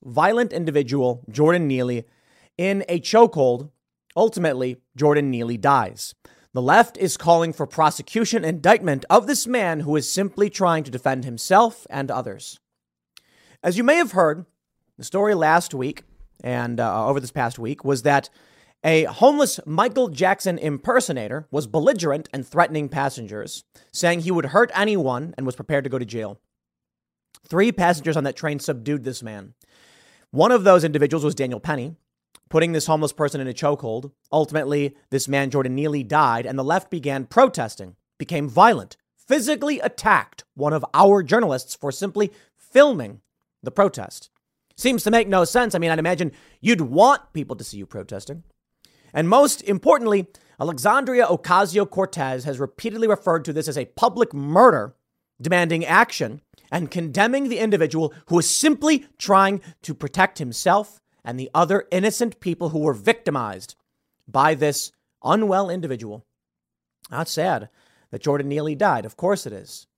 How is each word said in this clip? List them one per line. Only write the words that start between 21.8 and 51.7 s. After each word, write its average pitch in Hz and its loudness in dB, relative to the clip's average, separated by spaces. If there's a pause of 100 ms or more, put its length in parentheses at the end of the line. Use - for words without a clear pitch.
and 131 -8
threatening 151 -2
passengers, 120 -8 (260)
saying 175 0
he 170 -4
would 170 0
hurt 214 2
anyone 165 -2
and 135 -6
was 127 -6
prepared 139 -4
to 131 -8
go 131 -4
to 123 -6
jail. 107 -10 (1120)
Three 202 2
passengers 165 0
on 143 0
that 135 -4
train 147 -4
subdued 135 -6
this 127 -10
man. 107 -16 (760)
One 180 4
of 220 4
those 180 6
individuals 147 0
was 147 -2
Daniel 127 -6
Penny, 147 -8 (520)
putting 165 0
this 156 -2
homeless 156 0
person 147 -4
in 131 -6
a 120 -8
chokehold. 139 -4 (180)
Ultimately, 143 -2 (140)
this 135 -4
man, 139 -2
Jordan 127 -2
Neely, 147 -4
died, 123 0
and 135 -6
the 131 -4
left 175 -2
began 139 -6
protesting, 120 0 (220)
became 147 -6
violent, 156 4 (200)
physically 285 -2
attacked - -2 (100)
one 147 -2
of 151 -2
our 196 6
journalists 160 0
for 143 -6
simply 202 -4 (260)
filming 165 2 (420)
the 120 -10
protest. - -2 (460)
Seems 247 0
to 214 2
make 226 4
no 190 2
sense. 233 0
I 180 -2
mean, 165 0
I'd 160 0
imagine 165 -2 (280)
you'd 170 2
want 185 4
people 131 -10
to 110 -16
see 104 -16
you 98 -14
protesting. 104 -14 (680)
And 165 -2
most 269 4
importantly, 208 2 (340)
Alexandria 208 2
Ocasio-Cortez 180 0